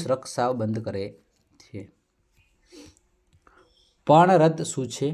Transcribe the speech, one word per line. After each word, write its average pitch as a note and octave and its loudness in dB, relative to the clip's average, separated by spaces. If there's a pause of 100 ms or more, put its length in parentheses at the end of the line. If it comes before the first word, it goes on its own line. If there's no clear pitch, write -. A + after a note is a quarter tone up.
રક્તસ્રાવ B2+ -4
બંધ A2 -6
કરે G2 -10 (340)
છે. - -18 (2250)
પર્ણરંધ્ર D#3+ 4
શું B2+ -8
છે C#3 -6